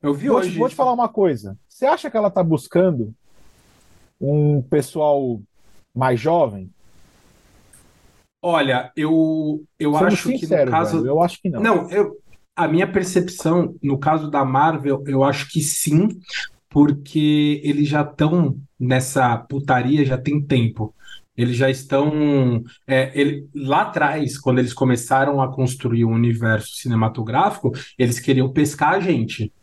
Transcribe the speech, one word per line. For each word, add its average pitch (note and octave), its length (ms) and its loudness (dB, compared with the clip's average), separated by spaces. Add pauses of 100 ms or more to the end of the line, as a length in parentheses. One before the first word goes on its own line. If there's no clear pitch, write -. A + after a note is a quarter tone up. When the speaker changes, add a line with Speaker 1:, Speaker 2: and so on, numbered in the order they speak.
Speaker 1:
Eu C#3+ 120 0
vi F3 140 -4
Speaker 2:
Vou C4 140 4
te, F3+ 60 -2
Speaker 1:
hoje F#3 100 -6
Speaker 2:
vou B3 100 0
te B3+ 40 -2
Speaker 1:
isso. - 60 -14
Speaker 2:
falar B3+ 160 2
uma A#3+ 160 0
coisa. A2+ 480 -2 (100)
Você - 180 -6
acha D4+ 260 0
que A3+ 60 -2
ela G#3 120 2
tá F#3+ 140 0
buscando D#3+ 720 0 (1080)
um D3 400 2
pessoal C#3 800 0 (560)
mais B2+ 240 2
jovem? A2+ 500 0 (1700)
Speaker 1:
Olha, C#3+ 540 0
eu, D#3 680 0 (160)
eu D3 140 0
Speaker 2:
Sendo D#3+ 120 4
Speaker 1:
acho G#3 180 2
que A#3+ 100 -2
no C4 60 -4
Speaker 2:
sincero, D3+ 320 2
Speaker 1:
caso E3 260 0
Speaker 2:
velho, C3 100 -2
eu D3+ 160 2
acho - 180 -4
que F#3+ 80 -4
não. B2+ 120 -4
Speaker 1:
Não, G#3 280 0
eu, G3+ 260 0 (400)
a E3 120 0
minha E3+ 180 2
percepção, F3+ 960 0
no C#3 160 0
caso D3+ 320 0
da C#3 160 0
Marvel, C3+ 640 0
eu C3+ 160 2
acho C#3+ 260 0
que D#3+ 120 -2
sim, D#3 480 2 (600)
porque D3 920 2
eles D3 240 0
já D3 160 0
tão D#3 540 0 (220)
nessa B2+ 580 0
putaria C3+ 680 0
já C3 120 -2
tem D3 220 -2
tempo. A#2 540 -2 (420)
Eles B2 220 -2
já C3+ 120 2
estão, C#3 920 0 (240)
é, C3 320 0
ele, - 340 -2
lá C#3 280 0
atrás, D3+ 560 -2
quando B2+ 220 0
eles B2 140 -2
começaram C3+ 680 0
a C3+ 100 -2
construir A#2 540 -2
o A2+ 40 0
universo A2+ 680 0
cinematográfico, A#2 1000 -2 (240)
eles A#2+ 220 0
queriam C3 340 0
pescar D3 400 0
a G3 60 0
gente. A#2+ 520 -2 (120)